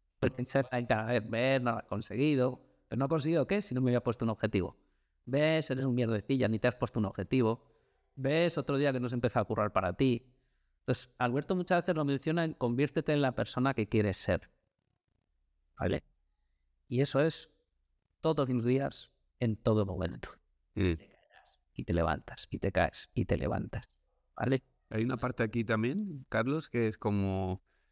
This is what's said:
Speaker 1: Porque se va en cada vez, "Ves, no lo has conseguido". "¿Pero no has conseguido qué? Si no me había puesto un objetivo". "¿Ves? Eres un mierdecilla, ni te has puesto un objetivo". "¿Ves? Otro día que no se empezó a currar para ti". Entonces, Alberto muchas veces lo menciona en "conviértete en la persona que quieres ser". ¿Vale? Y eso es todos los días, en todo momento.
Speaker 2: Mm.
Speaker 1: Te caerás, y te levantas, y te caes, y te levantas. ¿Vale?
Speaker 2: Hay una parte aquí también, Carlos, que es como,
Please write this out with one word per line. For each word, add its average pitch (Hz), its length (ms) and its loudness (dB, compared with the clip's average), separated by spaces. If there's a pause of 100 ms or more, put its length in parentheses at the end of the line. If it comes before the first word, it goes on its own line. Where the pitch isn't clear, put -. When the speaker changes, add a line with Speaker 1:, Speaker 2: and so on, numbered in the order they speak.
(200)
Speaker 1:
Porque 123 260 -2
se 135 180 0
va - 60 -18 (100)
en 120 60 -4
cada 110 260 0
vez, 110 180 0
"Ves, 127 320 2
no 120 100 0
lo 113 80 -2
has - 60 -10
conseguido". 127 760 0 (260)
"¿Pero 113 120 -4
no 139 60 0
has 139 40 0
conseguido 156 380 2
qué? 202 140 0
Si - 140 -6
no 127 60 0
me 127 100 4
había 123 120 4
puesto 113 220 -2
un 113 40 2
objetivo". 107 480 -2 (480)
"¿Ves? 151 440 2
Eres 131 160 -2
un 123 100 0
mierdecilla, 117 520 2
ni 110 120 0
te 123 80 4
has 117 80 0
puesto - 240 -4
un 104 60 2
objetivo". 113 640 0 (460)
"¿Ves? 156 420 0
Otro 139 200 -2
día 143 160 2
que 127 60 -2
no 123 100 -2
se 127 60 -4
empezó 120 240 0
a 104 60 2
currar 107 280 0
para 92 200 2
ti". 127 320 2 (560)
Entonces, - 360 -4
Alberto 127 380 0
muchas 175 280 2
veces 175 120 0
lo 156 100 0
menciona 156 400 0
en 160 80 -4
"conviértete 139 600 0
en 143 80 2
la 131 140 2
persona 123 380 0
que 107 160 -2
quieres 104 280 2
ser". - 320 -2 (1300)
¿Vale? - 260 -2 (840)
Y 123 140 0
eso 139 200 0
es - 280 -2 (720)
todos 147 280 0
los 123 140 0
días, 135 480 -2 (280)
en 113 180 0
todo 107 280 2
momento. 90 440 -6 (460)
Speaker 2:
Mm. 95 200 2
Speaker 1:
Te - 140 -10
caerás, - 500 -20 (140)
y 123 100 -8
te - 100 -4
levantas, - 560 -2
y 92 100 -8
te 92 120 -2
caes, - 420 0
y - 120 0
te 82 120 0
levantas. - 520 -4 (460)
¿Vale? 123 280 0 (260)
Speaker 2:
Hay 113 140 -2
una 123 140 -2
parte 123 260 -2
aquí 113 220 -2
también, 135 640 -2
Carlos, 131 400 -2
que 117 180 0
es 107 100 -4
como, 95 640 0 (300)